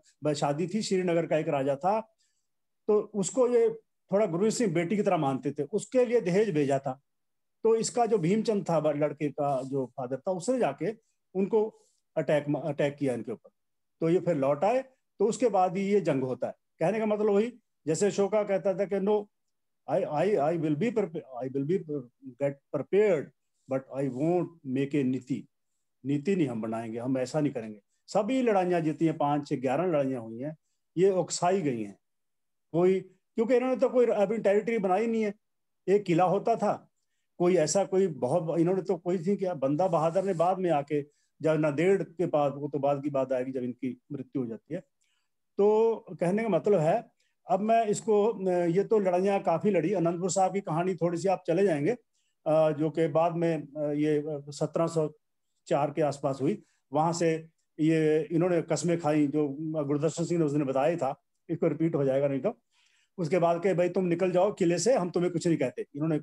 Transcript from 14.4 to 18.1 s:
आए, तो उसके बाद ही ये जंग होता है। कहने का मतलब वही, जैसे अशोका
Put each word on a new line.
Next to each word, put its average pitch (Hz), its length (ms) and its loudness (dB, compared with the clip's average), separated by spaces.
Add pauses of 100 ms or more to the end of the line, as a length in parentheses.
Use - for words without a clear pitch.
आए, 240 180 2 (380)
तो 196 60 4
उसके 226 240 0
बाद 185 280 2
ही 202 60 -2
ये 202 180 2
जंग 143 220 0
होता 127 240 -4
है। - 60 -8 (260)
कहने 196 200 0
का 220 60 -2
मतलब 214 280 0
वही, 226 200 2 (340)
जैसे 160 180 0
अशोका 202 380 0